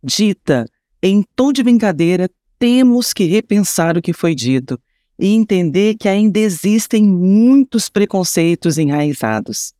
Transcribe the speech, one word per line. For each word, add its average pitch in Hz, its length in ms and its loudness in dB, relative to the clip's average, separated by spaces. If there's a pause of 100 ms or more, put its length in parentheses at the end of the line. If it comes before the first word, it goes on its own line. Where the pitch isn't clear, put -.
dita 147 640 -2 (340)
em 196 240 2 (100)
tom 277 180 0
de 254 100 -2
brincadeira, 185 680 0 (300)
temos 247 540 2
que 202 120 -2
repensar 175 720 0
o 170 60 -2
que 175 100 -4
foi 165 220 -2
dito 127 440 -4 (400)
e 190 160 0
entender 202 600 0
que 220 140 -4
ainda 208 320 2
existem 214 640 0
muitos 208 840 2
preconceitos 170 880 0
enraizados. 143 1040 -4